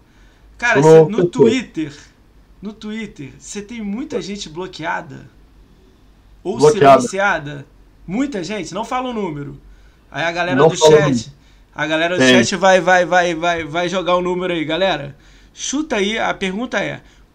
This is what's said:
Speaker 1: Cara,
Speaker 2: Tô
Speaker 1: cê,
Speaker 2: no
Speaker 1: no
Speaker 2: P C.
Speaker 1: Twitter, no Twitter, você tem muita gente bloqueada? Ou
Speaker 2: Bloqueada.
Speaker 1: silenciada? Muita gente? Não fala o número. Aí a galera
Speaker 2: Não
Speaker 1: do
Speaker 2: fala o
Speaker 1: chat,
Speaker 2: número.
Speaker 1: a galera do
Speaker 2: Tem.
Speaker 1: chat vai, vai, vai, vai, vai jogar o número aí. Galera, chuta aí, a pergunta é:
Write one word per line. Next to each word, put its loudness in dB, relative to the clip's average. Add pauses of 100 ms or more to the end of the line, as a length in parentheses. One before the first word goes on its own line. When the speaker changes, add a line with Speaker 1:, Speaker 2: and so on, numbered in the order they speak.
(560)
Speaker 1:
Cara, 0
Speaker 2:
Tô 6
Speaker 1:
cê, 10
Speaker 2:
no 2
Speaker 1:
no -6
Speaker 2:
P 0
C. 2
Speaker 1:
Twitter, 0 (680)
no -12
Twitter, -14
você -14
tem -12
muita -6
gente -12
bloqueada? -10 (1160)
Ou -6
Speaker 2:
Bloqueada. 6
Speaker 1:
silenciada? -4 (400)
Muita -6
gente? -10
Não -6
fala -6
o -8
número. -8 (500)
Aí -8
a -2
galera -4
Speaker 2:
Não 6
Speaker 1:
do -2
Speaker 2:
fala 6
o 8
Speaker 1:
chat, 2
Speaker 2:
número. -4 (440)
Speaker 1:
a -6
galera -2
do 0
Speaker 2:
Tem. 4 (160)
Speaker 1:
chat -4
vai, 4
vai, 4
vai, 0
vai, -4
vai -4
jogar -2
o 0
número -4
aí. -4
Galera, -4 (360)
chuta -6
aí, -2
a -2
pergunta -6
é: -8 (320)